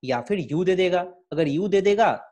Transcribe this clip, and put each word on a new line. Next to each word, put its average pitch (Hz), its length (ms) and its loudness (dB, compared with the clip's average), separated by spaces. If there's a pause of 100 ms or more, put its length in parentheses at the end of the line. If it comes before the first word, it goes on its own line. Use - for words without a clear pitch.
या 123 180 -2
फिर 202 200 -4
यू 147 220 -2
दे 185 120 2
देगा। 180 260 2 (300)
अगर 156 160 0
यू 156 200 -2
दे 196 140 2
देगा 202 300 4 (200)